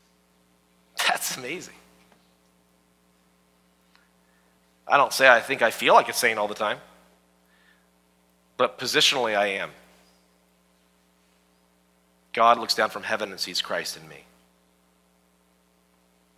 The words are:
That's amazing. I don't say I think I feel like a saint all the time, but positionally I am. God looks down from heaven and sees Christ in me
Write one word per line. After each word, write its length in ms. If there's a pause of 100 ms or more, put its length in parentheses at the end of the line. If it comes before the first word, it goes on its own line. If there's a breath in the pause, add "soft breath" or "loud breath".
(1080)
That's 300
amazing. 400 (3000)
I 100
don't 160
say 160
I 140
think 180
I 100
feel 220
like 160
a 60
saint 240
all 100
the 60
time, 260 (1800)
but 220
positionally 580
I 120
am. 240 (2500)
God 260
looks 160
down 160
from 120
heaven 280
and 100
sees 200
Christ 360
in 120
me 160 (2250)